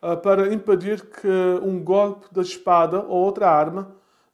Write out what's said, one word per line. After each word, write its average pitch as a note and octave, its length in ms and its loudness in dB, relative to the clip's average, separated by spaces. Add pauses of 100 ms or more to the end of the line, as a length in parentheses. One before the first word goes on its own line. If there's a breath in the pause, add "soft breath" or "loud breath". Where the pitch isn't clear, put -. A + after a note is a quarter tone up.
ah, E3+ 160 -4
para G3 340 2
impedir G3+ 560 -2
que F#3 540 -2
um F#3 200 -4
golpe G3+ 480 0
da F3+ 120 -4
espada F3+ 580 0
ou F#3 240 -2
outra G3+ 260 0
arma E3+ 460 0 (380 soft breath)